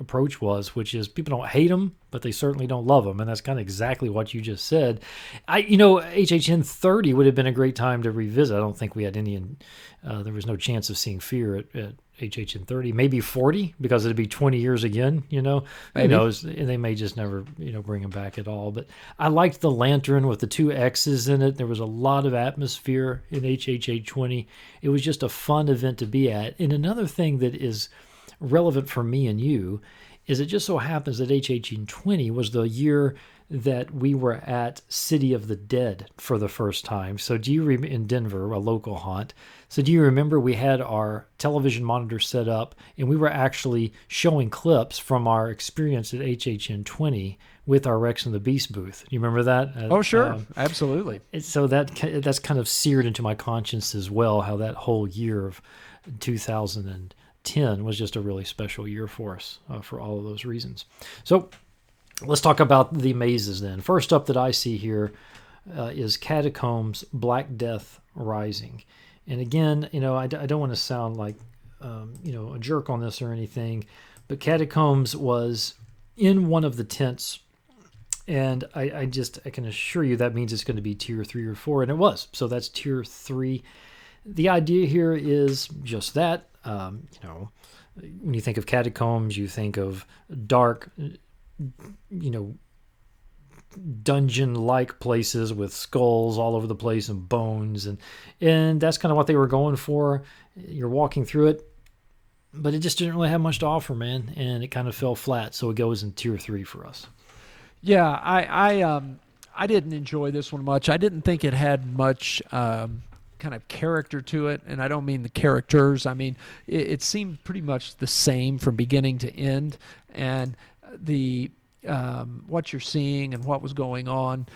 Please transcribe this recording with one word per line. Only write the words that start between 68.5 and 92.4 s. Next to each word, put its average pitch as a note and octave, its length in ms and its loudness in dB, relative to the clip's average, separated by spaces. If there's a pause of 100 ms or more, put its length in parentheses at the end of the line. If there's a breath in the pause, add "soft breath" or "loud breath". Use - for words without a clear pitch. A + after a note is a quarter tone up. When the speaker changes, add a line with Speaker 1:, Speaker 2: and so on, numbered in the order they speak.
Speaker 1:
And B2 120 -6
again, D3+ 520 0
you D3 80 -2
know, C3 160 0
I C3 100 -2
d-, C#3+ 100 -4
I D3 100 -6
don't D3+ 140 0
wanna B2+ 160 -2
sound A#2 420 -4
like, G#2+ 180 -6 (440)
um, A2+ 420 -14
you E3 100 -8
know, A2+ 220 -10
a B2 40 -10
jerk C#3 300 -2
on A#2+ 120 -2
this A#2 200 -6
or A#2+ 120 -4
anything, A2+ 520 -6 (440 soft breath)
but C#3 120 -6
Catacombs D3+ 760 2
was A#2+ 600 -2 (420)
in F#3+ 320 6
one D#3+ 160 4
of C3 120 -2
the A#2 80 -4
tents, - 560 -4 (880)
and C3+ 380 -2 (100)
I, C#3+ 160 -6
I D3 160 -6
just, B2+ 380 -6
I C#3 60 -10
can A#2+ 160 -8
assure D#3 360 -4
you B2 140 2
that A#2+ 180 0
means A#2 180 -4
it's G#2+ 120 -6
gonna A2+ 160 -4
be G#2 140 -4
tier A2 280 -8
three A2+ 220 -8
or A2 100 -6
four, C#3+ 280 -2
and B2 80 0
it D3+ 80 0
was. F3+ 340 2
So A#2+ 160 -4
that's A#2+ 220 -6
tier C3 340 -6
three. C3 580 -6 (640 loud breath)
The F3+ 240 0
idea F3 380 4
here E3 260 4
is C#3+ 560 2 (140)
just A#2 320 -6
that, E3+ 340 0 (160)
um, G#2 480 -8
you - 160 -20
know, F2 220 -14 (720 soft breath)
when D#3+ 100 -4
you A2+ 80 -2
think A2 160 -4
of A2 80 -4
catacombs, A#2 720 0
you G2+ 120 -6
think G#2 280 -6
of F#2+ 300 -6 (400 soft breath)
dark, A#2+ 440 2 (1200)
you E3 200 -4
know, G#2+ 240 -6 (1500)